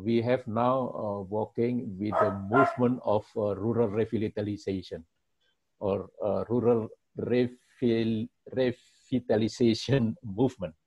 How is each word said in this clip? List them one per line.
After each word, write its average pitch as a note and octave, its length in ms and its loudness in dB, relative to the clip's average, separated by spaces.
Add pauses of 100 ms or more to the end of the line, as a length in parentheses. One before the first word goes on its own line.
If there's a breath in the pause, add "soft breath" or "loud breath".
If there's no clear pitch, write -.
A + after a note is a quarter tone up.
we A2+ 160 2
have B2 300 2
now, B2 500 0
uh, G2+ 240 -4
working G#2+ 800 -4
with G#2 180 -2
the G2+ 160 2 (160)
movement B2 560 2
of, G#2+ 160 2 (160)
uh, G#2 160 0
rural A2 340 0
revitalization G2+ 1160 -4 (720)
or, F#2+ 320 -2 (160)
uh, G2 240 0
rural A#2 400 2 (280)
revil-, A2+ 1080 0 (240)
revitalization A#2+ 1700 0 (100)
movement. G2+ 480 -2 (140)